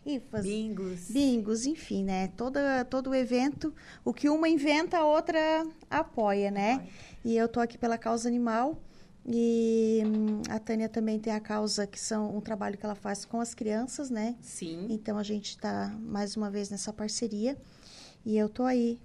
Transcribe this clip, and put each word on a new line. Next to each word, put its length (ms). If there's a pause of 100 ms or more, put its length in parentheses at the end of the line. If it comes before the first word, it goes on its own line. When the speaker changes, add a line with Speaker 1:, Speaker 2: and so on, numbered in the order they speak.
Speaker 1:
rifas. 400
Speaker 2:
Bingos. 680
Speaker 1:
Bingos, 560
enfim, 380
né? 320
Toda, 480
todo 260
o 40
evento, 600 (300)
o 100
que 140
uma 200
inventa, 500
a 60
outra 640 (240)
apoia, 600
né? 240
Speaker 2:
Apoia. 160 (340)
Speaker 1:
E 120
eu 120
tô 120
aqui 180
pela 200
causa 300
animal. 520 (460)
E, 800
hum, 460
a 80
Tânia 300
também 300
tem 140
a 80
causa, 460
que 140
são 360
um 40
trabalho 360
que 80
ela 120
faz 280
com 160
as 140
crianças, 560
né? 320
Speaker 3:
Sim. 480
Speaker 1:
Então, 260
a 60
gente 360
tá, 420
mais 360
uma 140
vez, 200
nessa 220
parceria. 640 (680)
E 100
eu 120
tô 160
aí 400